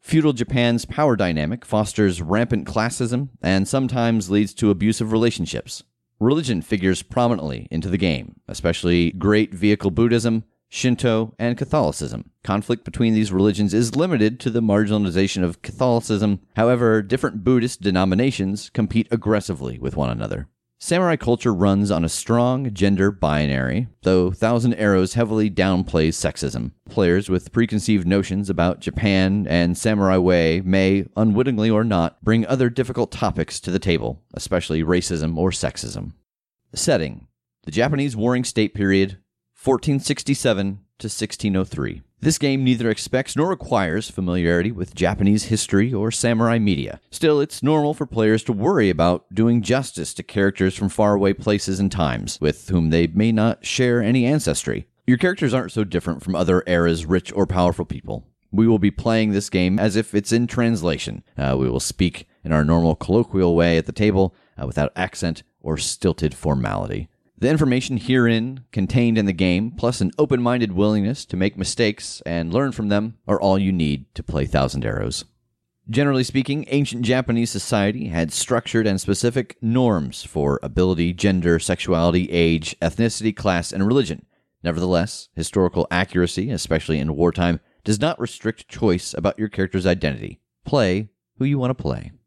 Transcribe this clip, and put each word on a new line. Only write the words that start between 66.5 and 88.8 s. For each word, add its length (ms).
The 100
information 480
herein 760
contained 460
in 80
the 80
game, 380
plus 320
an 160
open-minded 540
willingness 520
to 140
make 180
mistakes 720
and 260
learn 180
from 200
them, 260
are 140
all 180
you 140
need 420
to 80
play 220
Thousand 400
Arrows. 400
Generally 360
speaking, 440
ancient 320
Japanese 500
society 580
had 220
structured 560
and 140
specific 640
norms 600
for 400
ability, 520
gender, 440
sexuality, 720
age, 520
ethnicity, 520
class, 380
and 140
religion. 400
Nevertheless, 720
historical 560
accuracy, 600
especially 480
in 180
wartime, 440
does 140
not 220
restrict 480
choice 460